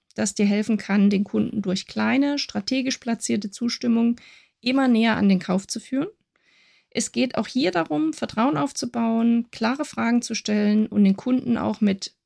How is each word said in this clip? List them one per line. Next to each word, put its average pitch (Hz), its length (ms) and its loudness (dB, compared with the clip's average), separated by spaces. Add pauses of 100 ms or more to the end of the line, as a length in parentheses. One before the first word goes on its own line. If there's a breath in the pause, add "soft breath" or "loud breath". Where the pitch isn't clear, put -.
(140)
das 214 220 -4
dir 208 100 2
helfen 214 300 0
kann, 202 340 2
den 202 140 0
Kunden 220 360 -2
durch 190 280 -4
kleine, 269 500 0
strategisch 262 600 -4
platzierte 226 520 -4
Zustimmung 233 680 0 (420 loud breath)
immer 262 260 2
näher 226 280 4
an 202 120 4
den 190 100 6
Kauf 185 300 -2
zu - 100 -8
führen. 269 300 -4 (840 soft breath)
Es - 220 -6
geht 247 240 0
auch 220 100 -2
hier 294 240 0
darum, 311 440 0
Vertrauen 262 420 -2
aufzubauen, 233 960 0
klare 262 320 -2
Fragen 233 380 0
zu - 120 -6
stellen 208 520 2
und 208 180 2
den 190 120 6
Kunden 254 420 0
auch 214 240 -2
mit 196 320 0 (120)